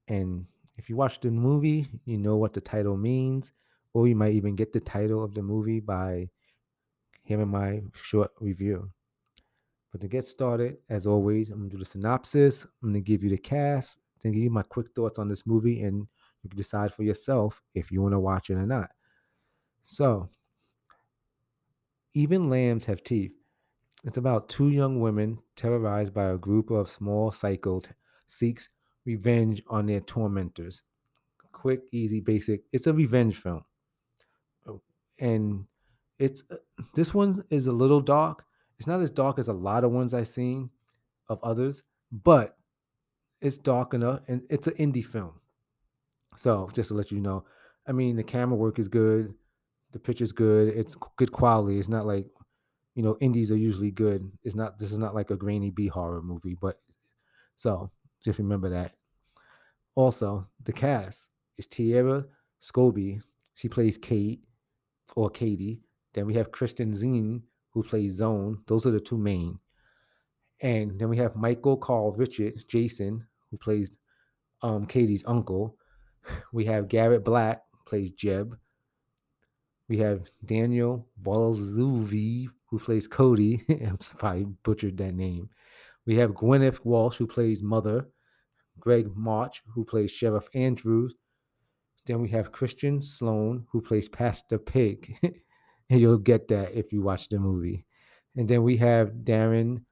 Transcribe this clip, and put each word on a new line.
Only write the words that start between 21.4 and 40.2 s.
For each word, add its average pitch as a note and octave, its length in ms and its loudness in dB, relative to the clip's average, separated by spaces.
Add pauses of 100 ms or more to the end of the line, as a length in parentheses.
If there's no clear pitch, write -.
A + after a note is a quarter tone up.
Even D3+ 340 2
Lambs B2 360 2
Have G2 180 -4
Teeth. G2+ 280 -2 (720)
It's C3+ 140 -8
about B2 320 0
two C#3+ 200 2
young C3+ 300 2
women A2 380 0 (180)
terrorized G#2 600 -2
by G2 140 0
a F#2 100 -2
group G#2+ 320 2
of G#2 180 0
small G#2 400 -2
psycho G2 500 -2
t-, - 120 -12 (340)
seeks - 440 -4 (360)
revenge A2+ 600 0
on G#2+ 180 -2
their G#2 140 0
tormentors. F#2+ 840 -6 (720)
Quick, C3 400 -2
easy, A2 300 -2
basic. G#2+ 500 0
It's B2+ 160 -2
a D#3+ 60 4
revenge A#2+ 440 4
film. E2 260 -8 (1040)
Oh, G#2 140 -16 (380)
and G#2+ 460 -2 (520)
it's, C3+ 320 -2
uh, - 60 -16 (400)
this E3 180 2
one G3+ 380 2
is C3+ 160 2
a B2+ 40 2
little C3+ 300 6
dark. D3+ 440 2 (340)
It's - 80 -12
not F3+ 120 0
as D#3+ 120 0
dark C3+ 260 0
as A#2 120 -2
a G#2+ 40 0
lot G2 300 0
of A#2+ 80 4
ones B2 240 0
I've A#2 120 -2